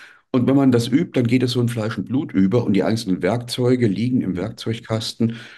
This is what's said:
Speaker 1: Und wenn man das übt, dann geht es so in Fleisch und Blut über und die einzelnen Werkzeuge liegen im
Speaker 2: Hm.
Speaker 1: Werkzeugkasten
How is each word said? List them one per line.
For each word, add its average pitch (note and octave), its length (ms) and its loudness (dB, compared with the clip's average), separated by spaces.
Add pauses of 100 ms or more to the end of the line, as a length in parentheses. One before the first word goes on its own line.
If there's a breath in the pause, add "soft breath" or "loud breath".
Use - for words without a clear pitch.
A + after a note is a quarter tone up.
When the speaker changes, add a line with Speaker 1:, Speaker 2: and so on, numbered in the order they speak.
(320 loud breath)
Speaker 1:
Und B2 140 2
wenn C3 100 4
man C#3 160 6
das A#2 180 2
übt, D#3 300 0
dann A#2+ 60 0
geht B2 160 2
es B2+ 120 0
so B2 80 0
in A#2 80 0
Fleisch A2+ 280 -4
und F#2+ 120 -6
Blut C#3 240 -2
über G2 300 4
und G#2+ 100 0
die F#2+ 100 2
einzelnen F#2 400 -2
Werkzeuge A#2+ 640 0
liegen A#2 340 0
im F#2 100 -4
Speaker 2:
Hm. D#2 60 -4
Speaker 1:
Werkzeugkasten A2+ 1000 -4 (200 loud breath)